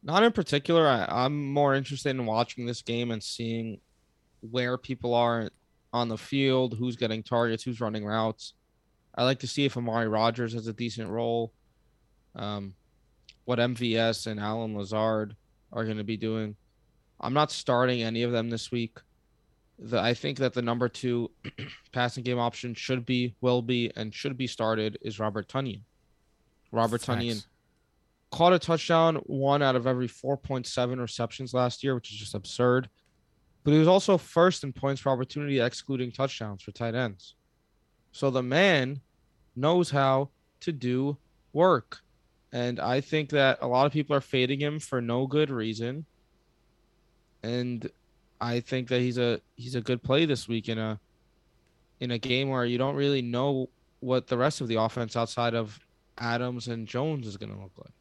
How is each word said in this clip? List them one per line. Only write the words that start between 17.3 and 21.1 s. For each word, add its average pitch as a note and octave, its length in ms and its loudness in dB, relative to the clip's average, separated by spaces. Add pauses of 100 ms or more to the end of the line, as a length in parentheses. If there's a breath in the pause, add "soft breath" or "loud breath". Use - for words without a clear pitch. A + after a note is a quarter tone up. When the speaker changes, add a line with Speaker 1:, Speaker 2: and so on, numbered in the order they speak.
Speaker 1:
not D3+ 200 2
starting B2 500 0
any A2+ 220 -2
of A#2+ 80 0
them A#2 180 0
this A2+ 220 -6
week. A#2 260 -4 (800)
The, A2+ 220 -2
I A#2 140 2
think C#3 240 -6
that C3 140 0
the B2 100 -2
number A#2+ 260 0
two A#2+ 420 -4 (140)